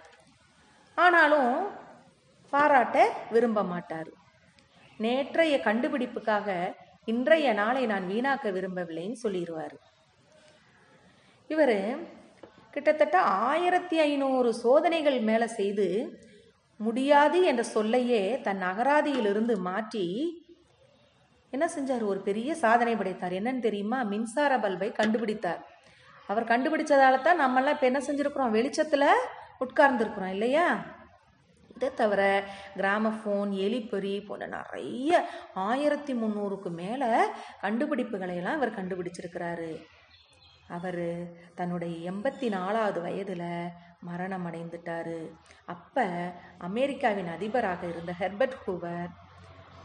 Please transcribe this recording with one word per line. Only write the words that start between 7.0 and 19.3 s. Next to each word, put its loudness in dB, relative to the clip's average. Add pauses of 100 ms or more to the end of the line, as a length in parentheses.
இன்றைய 2
நாளை 0
நான் -2
வீணாக்க -2
விரும்பவில்லைன்னு" -6
சொல்லிருவாரு. -6 (1700)
இவரு 2 (640)
கிட்டத்தட்ட 2
ஆயிரத்தி 2
ஐந்நூறு 2
சோதனைகள் 4
மேல 2
செய்து -2 (580)
முடியாது 4
என்ற 2
சொல்லையே 0
தன் -4
அகராதியிலிருந்து 2